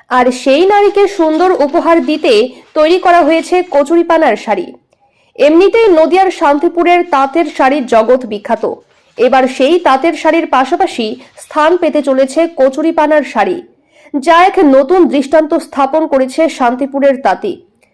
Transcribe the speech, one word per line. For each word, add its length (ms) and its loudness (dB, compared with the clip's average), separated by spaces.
আর 220 2
সেই 340 0
নারীকে 420 2
সুন্দর 440 0
উপহার 540 0
দিতে 440 0
তৈরি 260 2
করা 220 2
হয়েছে 500 0
কচুরিপানার 640 0
শাড়ি। 380 -6
এমনিতেই 520 2
নদিয়ার 440 2
শান্তিপুরের 800 0
তাঁতের 340 0
শাড়ির 280 0
জগৎ 400 0
বিখ্যাত। 480 -6
এবার 300 2
সেই 320 0
তাঁতের 340 0
শাড়ির 340 -2
পাশাপাশি 680 -4
স্থান 400 -2
পেতে 260 -2
চলেছে 520 0
কচুরিপানার 680 0
শাড়ি, 380 -4
যা 280 4
এক 180 0
নতুন 440 4
দৃষ্টান্ত 460 0
স্থাপন 540 -2
করেছে 420 -2
শান্তিপুরের 720 -2
তাঁতি। 400 -4